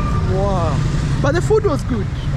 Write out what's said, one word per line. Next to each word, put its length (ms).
Wow. 420
But 100
the 80
food 240
was 200
good. 220